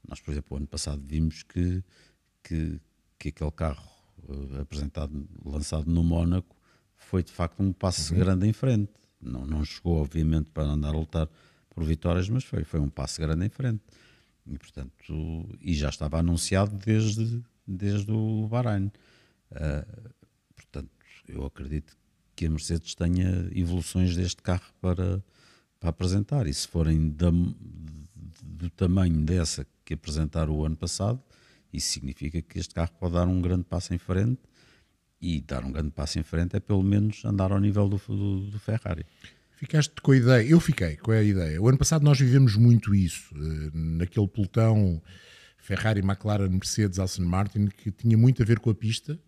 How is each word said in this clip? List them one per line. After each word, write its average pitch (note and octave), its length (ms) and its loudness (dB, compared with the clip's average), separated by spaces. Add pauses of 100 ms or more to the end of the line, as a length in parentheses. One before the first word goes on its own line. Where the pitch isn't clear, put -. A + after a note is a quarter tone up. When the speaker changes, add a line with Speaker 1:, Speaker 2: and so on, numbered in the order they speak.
Speaker 1:
Nós, C#2+ 140 -14
por - 100 -10
exemplo, D2 200 -8
o C#2 60 -8
ano C#2+ 100 -6
passado D2 360 -8
vimos D#2 400 -2
que, F2+ 400 -4 (600)
que, D#2+ 360 -6 (380)
que - 120 -8
aquele D2+ 220 -6
carro, - 380 -6 (400)
eh, C#2 320 -10
apresentado, D2 640 -8 (160)
lançado D2+ 480 -4
no E2+ 120 2
Mónaco E2+ 520 0 (400)
foi - 280 -4
de - 80 -10
facto - 300 -6
um G2 120 0
passo F2 400 -4
Speaker 2:
Uhum. F#2 60 4
Speaker 1:
grande F#2 280 2
em A2 60 2
frente. A2 380 0 (280)
Não, B1 280 -10
não D2+ 180 -2
chegou, E2+ 340 -2
obviamente, D#2 520 0
para D2+ 120 -4
andar D2 260 -2
a D2+ 80 -2
lutar D#2+ 300 -2 (440)
por E2+ 120 -6
vitórias, E2+ 460 0
mas B2 140 -2
foi, E2+ 200 -6
foi D#2 160 -4
um D2 80 0
passo C#2 320 -8
grande D#2+ 280 -2
em - 20 -2
frente. A#2 320 -4 (640)
E, C#2+ 140 -12
portanto, D#2 920 -10 (100)
e - 140 -4
já D2 160 0
estava D2+ 300 -2
anunciado F#2+ 680 0
desde, A2 560 0 (260)
desde G2+ 440 -2
o A2 360 -2
Bahrein. G#2+ 440 -2 (600)
Ah, D2+ 340 -4 (680)
portanto, - 340 -14 (380)
eu C#2 180 -10
acredito C#2 520 -8 (380)
que F2 100 -4
a D#2+ 60 0
Mercedes D#2+ 420 -4
tenha F2+ 640 0
evoluções F2+ 600 0
deste F2+ 280 -4
carro - 360 -4
para, F#2 440 -2 (560)
para E2+ 100 -2
apresentar. G2 560 0
E C#2+ 80 -2
se - 140 -6
forem D#2+ 420 2
da, E2 220 2 (1120)
do E2 260 -10
tamanho F2+ 540 2
dessa D#2+ 420 0 (180)
que - 100 -8
apresentaram D2+ 640 -4
o D2+ 100 -2
ano D#2+ 120 -2
passado, G#2+ 440 -4 (500)
isso - 200 -6
significa D2 500 -6
que - 160 -12
este F2 160 -8
carro E2+ 260 -4
pode F2 140 -4
dar F2 140 2
um F2+ 140 2
grande F2+ 240 0
passo F2 280 -6
em F2+ 40 -2
frente. G2+ 420 -2 (840)
E E2 200 -2
dar C2+ 220 -6
um C2+ 80 -6
grande D2+ 200 -4
passo D2+ 280 -6
em D#2+ 40 -4
frente F2 320 -2
é F#2+ 40 0
pelo G2 240 0
menos G#2 420 2
andar G2 260 2
ao G2+ 80 2
nível G2+ 300 2
do, G2+ 80 0
do, G2+ 440 -4 (100)
do G#2 80 -10
Ferrari. F#2 460 -4 (500)
Speaker 2:
Ficaste D3 460 0
com C#3+ 100 4
a C3+ 60 10
ideia, A#2+ 300 6
eu D#3+ 120 8
fiquei F2 380 0
com - 140 -2
a A2 120 6
ideia. F2+ 380 2
O A2 80 6
ano C3 80 6
passado D#3 260 2
nós C#3+ 160 6
vivemos B2+ 380 6
muito A#2 360 8
isso, F#2 420 2
eh, D2+ 380 -6
naquele E2 540 -2
pelotão G#2 720 2 (560)
Ferrari, G2+ 440 -2
McLaren, G2 480 0
Mercedes, F#2+ 500 0
Aston F#2 240 -4
Martin, G2 440 0
que - 220 -6
tinha A2 280 2
muito A#2+ 260 6
a - 20 4
ver A2 140 2
com - 100 0
a A2 60 2
pista A2 420 -6 (100)